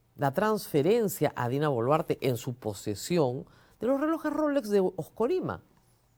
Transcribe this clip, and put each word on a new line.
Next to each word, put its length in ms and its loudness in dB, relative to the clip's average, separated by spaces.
la 160 2
transferencia 1000 2
a 140 -2
Dina 180 0
Boluarte 540 0
en 160 0
su 180 -6
posesión 880 -2
de 80 -2
los 120 2
relojes 320 -2
Rolex 380 0
de 100 4
Oscorima. 840 -2